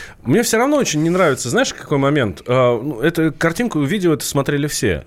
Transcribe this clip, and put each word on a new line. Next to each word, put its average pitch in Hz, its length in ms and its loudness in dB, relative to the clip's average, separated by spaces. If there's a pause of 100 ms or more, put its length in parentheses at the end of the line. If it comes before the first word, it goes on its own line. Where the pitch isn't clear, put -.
(240)
Мне 170 200 2
всё 233 140 0
равно 285 200 2
очень 156 260 0
не 165 60 2
нравится, 165 400 0
знаешь, 214 240 0
какой - 240 -4
момент? 139 500 0
А, 123 340 4
ну, 131 200 -6
эту 160 360 0
картинку, 165 440 -2
видео 170 320 2
это 139 120 -2
смотрели 143 420 -2
все, 92 400 -2